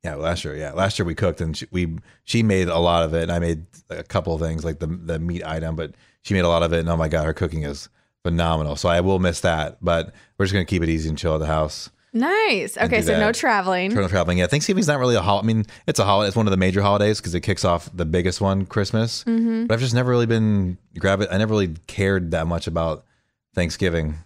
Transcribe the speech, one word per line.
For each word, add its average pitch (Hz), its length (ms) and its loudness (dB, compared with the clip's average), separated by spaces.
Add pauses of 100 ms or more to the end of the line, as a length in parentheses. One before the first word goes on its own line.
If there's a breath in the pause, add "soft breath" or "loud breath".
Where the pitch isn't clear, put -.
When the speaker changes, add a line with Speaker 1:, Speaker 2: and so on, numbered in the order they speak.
Speaker 1:
Yeah, 80 120 -6
last 82 280 -4
year, 73 120 -8
yeah. 76 160 -10
Last 92 260 -2
year 95 80 0
we 85 80 -2
cooked 87 260 0
and 80 160 -2
she, - 160 -12
we, 85 260 -2 (260 soft breath)
she 117 200 0
made 95 240 4
a 85 120 0
lot 85 240 4
of 78 100 0
it. 82 100 2
And 85 80 -2
I 87 80 0
made 85 240 -2 (280)
a 82 100 -10
couple 85 320 -2
of 80 80 -4
things, 80 240 -4
like 80 140 -4
the, 80 80 -4
the 82 320 -6
meat 85 260 -6
item, 80 300 -6
but 80 160 -8 (320 soft breath)
she - 100 -4
made 90 120 4
a 85 40 4
lot 85 140 4
of 82 100 2
it. 82 60 2
And 82 100 -2
oh 82 80 2
my 80 120 0
God, 78 160 0
her 78 80 -2
cooking 80 300 -4
is 71 260 -10 (340)
phenomenal. 82 520 0
So - 140 0
I 85 120 4
will 95 180 2
miss 90 220 0
that, 78 380 0
but 85 340 0 (260 soft breath)
we're 98 60 2
just 95 80 -2
gonna 95 120 0
keep 90 160 0
it 80 80 0
easy 80 200 0
and 78 80 -4
chill 80 180 0
at 78 40 -2
the 78 60 -2
house. 78 460 -4 (220)
Speaker 2:
Nice. 285 640 0
Speaker 1:
And - 140 0
Speaker 2:
Okay, 214 100 2
Speaker 1:
do 165 60 -2
Speaker 2:
so - 120 2
no - 80 2
Speaker 1:
that. 233 80 0
Speaker 2:
traveling. 190 580 0
Speaker 1:
No 98 140 0
traveling. 87 320 0
Yeah, 90 80 2
Thanksgiving's 175 400 0
not 147 100 0
really 127 180 2
a 98 60 2
hol-, 101 180 2
I 98 40 -4
mean, 110 220 0 (220 loud breath)
it's - 120 0
a 101 60 4
holiday. 101 220 4
It's 98 100 -2
one 110 100 2
of 98 40 2
the 95 60 2
major 92 240 2
holidays 104 400 2
'cause 87 140 -6
it 87 60 0
kicks - 220 -2
off 87 300 0
the 87 120 -4
biggest 90 360 0
one, 98 240 2
Christmas. 110 600 -2
Speaker 2:
Mm-hmm. 226 420 0
Speaker 1:
But 127 80 2
I've 113 60 -2
just 127 120 0
never 123 160 2
really 120 160 4
been 107 520 2 (200)
grab 95 240 2
it. 95 100 0
I 92 60 0
never 110 160 2
really 92 220 2 (120)
cared 95 440 0
that 82 160 0
much 85 180 -2
about 82 400 -4 (500)
Thanksgiving. 82 600 -2 (100)